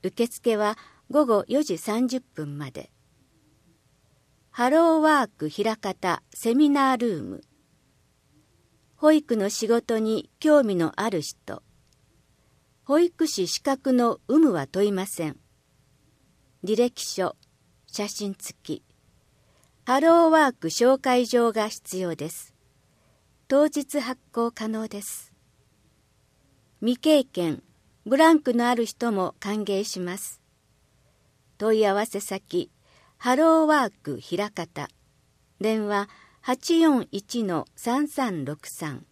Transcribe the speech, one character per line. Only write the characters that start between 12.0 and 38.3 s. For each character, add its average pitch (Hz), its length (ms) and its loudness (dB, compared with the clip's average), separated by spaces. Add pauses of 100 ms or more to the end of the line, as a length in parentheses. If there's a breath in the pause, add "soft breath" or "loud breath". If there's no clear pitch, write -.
保 294 140 2
育 349 280 0
士 185 200 -4
資 - 160 -6
格 269 300 0
の 240 340 2
有 277 120 4
無 302 120 6
は 143 160 -4
問 196 180 0
い 208 60 0
ま 190 140 -4
せ 165 240 -8
ん。 139 80 -14 (1300)
履 208 100 -2
歴 240 300 -2
書、 - 320 -4 (500)
写 208 220 -8
真 196 280 -8
付 - 240 -18
き。 - 220 -12 (1000)
ハ 269 160 2
ロ 330 260 6
ー - 20 4
ワ 311 200 4
ー - 20 -2
ク 170 160 -10
紹 254 320 2
介 254 260 2
状 233 280 0
が 214 160 -2
必 - 280 -12
要 180 180 -4
で 147 140 -10
す。 - 240 -18 (960)
当 285 200 4
日 294 340 -4
発 247 180 -8 (140)
行 233 180 -2
可 220 160 -10
能 220 220 -8
で 208 120 -12
す。 - 320 -16 (1500)
未 247 160 -2
経 302 260 4
験、 170 400 -6 (420)
ブ 247 120 2
ラ 320 160 8
ン 302 80 4
ク 247 120 -2
の 240 140 2
あ 247 80 2
る 233 80 -2
人 226 300 -4
も 185 260 -2
歓 208 240 -6
迎 202 220 -2
し 185 160 -10
ま 180 160 -8
す。 - 240 -14 (1160)
問 220 220 2
い 214 80 4
合 196 60 2
わ 208 120 0
せ 202 140 -10
先、 - 500 -6 (460 soft breath)
ハ 254 220 0
ロ 320 260 4
ー - 20 2
ワ 294 220 2
ー - 60 -8 (100)
ク 131 160 -8
ひ - 160 -8
ら 208 140 -4
か 170 180 -10
た。 - 220 -12 (720)
電 220 260 -2
話、 202 220 -2 (320 soft breath)
八 330 400 0
四 285 300 4
一 226 340 -6
の 170 200 -4 (120)
三 277 320 -2
三 202 340 -4